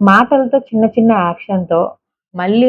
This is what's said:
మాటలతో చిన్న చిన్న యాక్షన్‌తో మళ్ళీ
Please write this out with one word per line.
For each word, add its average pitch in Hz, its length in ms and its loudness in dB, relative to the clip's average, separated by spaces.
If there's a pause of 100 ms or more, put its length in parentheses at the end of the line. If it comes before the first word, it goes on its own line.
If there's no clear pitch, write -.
మాటలతో 247 560 2
చిన్న 226 280 -2
చిన్న 226 320 0
యాక్షన్‌తో 175 600 -4 (540)
మళ్ళీ 208 340 0